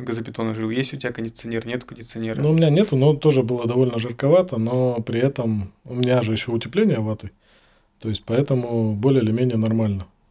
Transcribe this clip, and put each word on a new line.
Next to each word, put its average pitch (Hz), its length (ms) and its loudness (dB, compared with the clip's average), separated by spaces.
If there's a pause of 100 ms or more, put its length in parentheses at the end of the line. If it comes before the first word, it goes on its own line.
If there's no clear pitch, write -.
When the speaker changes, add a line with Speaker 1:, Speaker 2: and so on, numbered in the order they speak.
Speaker 1:
газобетона 113 500 -6
жил? 110 160 -4
Есть 131 220 -4
у 139 40 -10
тебя 127 160 -8
кондиционер, 113 560 -8
нет 120 160 -6
кондиционера? 113 580 -8
Speaker 2:
Ну, 147 80 4
у 160 40 4
меня 165 140 6
нету, 160 280 4
но 143 180 4
тоже 139 300 4
было 120 220 -2
довольно 120 340 2
жарковато, 135 580 2
но 120 440 0
при 113 180 -2
этом 117 520 -2 (120)
у 127 100 -12
меня 123 280 2
же 110 100 0
еще 113 200 -4
утепление 131 460 0
ваты, 107 320 -6 (680)
то 110 80 -8
есть 107 180 -4
поэтому 120 680 0
более 127 280 2
или 110 100 2
менее 120 240 0
нормально. 110 500 0 (240)